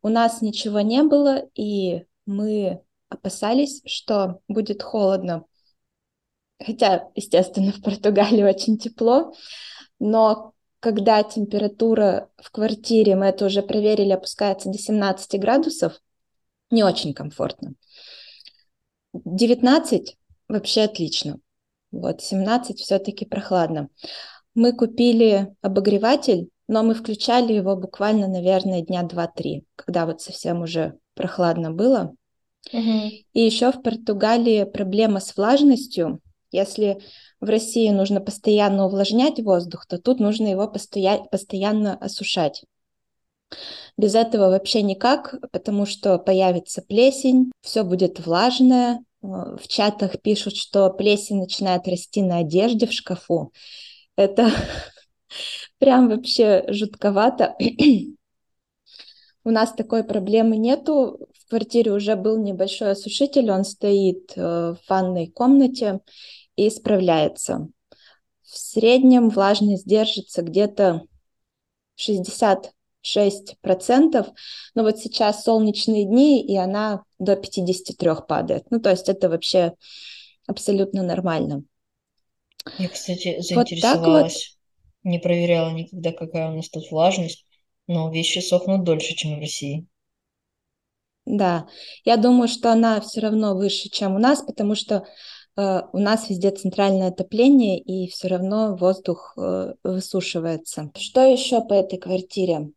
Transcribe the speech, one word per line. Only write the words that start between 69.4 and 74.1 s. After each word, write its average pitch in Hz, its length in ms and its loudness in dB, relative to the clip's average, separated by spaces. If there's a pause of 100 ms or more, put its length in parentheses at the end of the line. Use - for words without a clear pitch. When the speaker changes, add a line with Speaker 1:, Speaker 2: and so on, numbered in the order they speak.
Speaker 1:
держится 208 560 0
где-то 185 600 0 (920)
шестьдесят 196 800 -2 (280)
шесть - 600 -2
процентов, 233 640 2 (480)